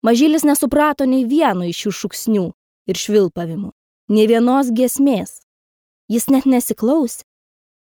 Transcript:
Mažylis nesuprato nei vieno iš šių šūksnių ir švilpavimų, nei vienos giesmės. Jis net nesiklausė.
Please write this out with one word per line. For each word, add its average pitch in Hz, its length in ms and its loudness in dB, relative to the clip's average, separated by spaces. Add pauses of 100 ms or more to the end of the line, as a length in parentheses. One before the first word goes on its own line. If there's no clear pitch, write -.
Mažylis 294 400 2
nesuprato 294 640 0
nei 262 160 0
vieno 233 400 0
iš 170 160 -6
šių 208 160 -4
šūksnių 208 460 -4 (500)
ir - 100 -6
švilpavimų, 185 680 -2 (420)
nei 214 160 4
vienos 247 400 2
giesmės. 240 680 0 (760)
Jis 233 160 -2
net 269 160 2
nesiklausė. 254 800 -2 (600)